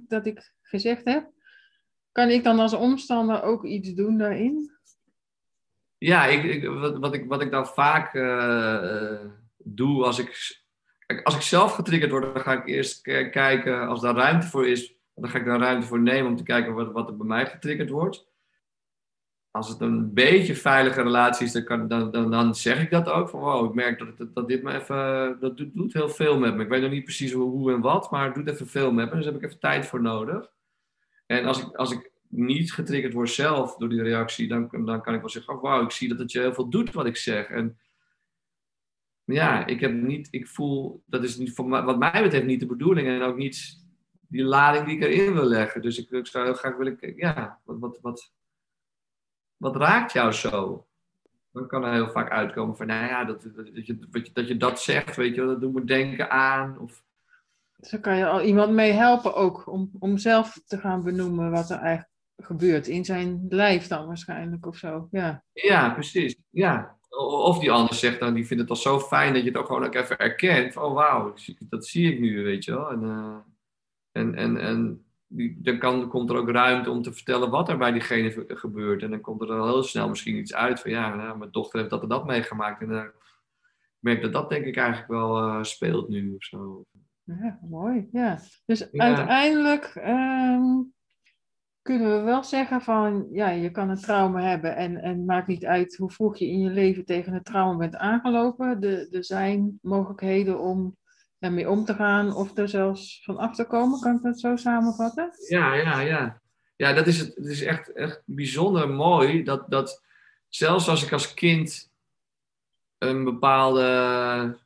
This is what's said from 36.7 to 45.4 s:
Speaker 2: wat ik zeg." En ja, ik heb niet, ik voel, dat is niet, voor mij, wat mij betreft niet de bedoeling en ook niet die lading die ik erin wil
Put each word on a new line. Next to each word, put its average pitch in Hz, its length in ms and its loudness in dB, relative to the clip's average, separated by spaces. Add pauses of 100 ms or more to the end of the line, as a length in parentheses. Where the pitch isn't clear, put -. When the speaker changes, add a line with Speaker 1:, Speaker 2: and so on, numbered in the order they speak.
Speaker 2:
wat 147 120 -2
ik 120 120 -4
zeg." 107 300 -4
En 117 300 -4 (1500)
ja, 139 420 2
ik 120 140 -2
heb 131 140 0
niet, 135 380 -4
ik 131 160 -10
voel, 139 580 -6
dat 123 180 -4
is 120 140 -6
niet, 123 160 -6
voor 127 140 -6
mij, 131 140 0
wat 127 160 0
mij 170 260 2
betreft 143 220 2
niet 127 140 0
de 127 60 -6
bedoeling 139 420 2
en 127 140 0
ook 127 160 -2
niet - 460 -8 (440)
die 127 160 -2
lading 143 420 6
die 151 100 -4
ik 151 80 -2
erin 185 300 4
wil 147 120 2